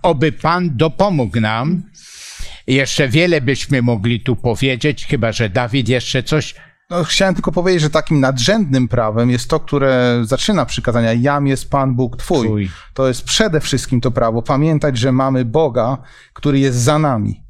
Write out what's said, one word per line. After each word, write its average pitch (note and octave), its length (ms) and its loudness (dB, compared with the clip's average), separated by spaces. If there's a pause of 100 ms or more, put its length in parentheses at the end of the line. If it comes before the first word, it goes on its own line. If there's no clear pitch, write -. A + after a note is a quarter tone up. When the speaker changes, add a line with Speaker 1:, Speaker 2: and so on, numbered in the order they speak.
Speaker 1:
Oby D#3+ 300 2
Pan E3+ 440 -2
dopomógł D3+ 640 0
nam. B2 420 -2 (840)
Jeszcze C3+ 420 2
wiele D#3+ 320 4
byśmy C3 420 0
mogli A#2+ 380 0
tu B2+ 160 -2
powiedzieć, C3 720 -2
chyba A#2 260 0
że A2 180 -2
Dawid B2 380 0
jeszcze B2 340 0
coś. - 320 -2 (360)
Speaker 2:
No, F3 140 -2
chciałem F#3+ 300 0
tylko - 180 -4
powiedzieć, F3+ 300 0
że D3+ 80 0
takim D3+ 300 0
nadrzędnym C3 680 2
prawem A2+ 420 0
jest B2 200 -2
to, D#3 100 0
które B2+ 640 2
zaczyna C3 420 0
przykazania: A#2 460 0
"Jam C#3 340 2
jest C3+ 240 -2
Pan C3+ 240 0
Bóg B2 220 -2
Twój". C3+ 300 0
Speaker 1:
Twój. G#2 240 0 (240)
Speaker 2:
To C3+ 140 0
jest B2 160 -2
przede F3 360 0
wszystkim B2+ 400 -2
to B2+ 100 0
prawo. A#2 320 0
Pamiętać, D3 560 0
że C3 140 2
mamy C3 320 0
Boga, B2 540 0 (340)
który C#3+ 260 0
jest C3+ 200 2
za D3 200 2
nami. A2+ 520 -2